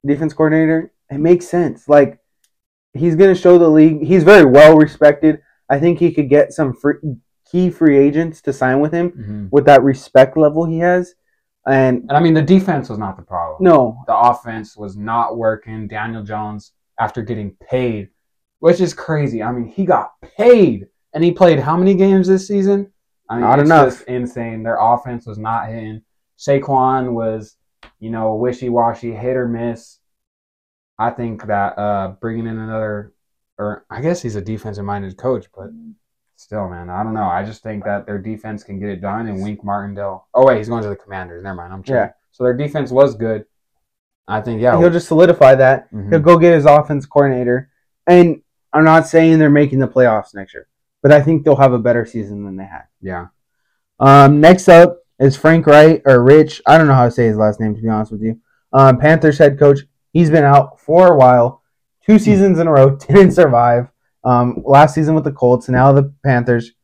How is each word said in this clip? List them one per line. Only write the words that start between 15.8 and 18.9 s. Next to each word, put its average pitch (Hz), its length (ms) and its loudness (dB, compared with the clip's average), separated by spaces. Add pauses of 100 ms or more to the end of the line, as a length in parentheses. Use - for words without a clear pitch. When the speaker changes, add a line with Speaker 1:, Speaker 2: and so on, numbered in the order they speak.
Speaker 2:
Daniel 110 360 -12
Jones, 107 480 -14 (280)
after 113 220 -8
getting 104 340 -12
paid, 117 540 -8 (500)
which 170 200 0
is 170 140 -4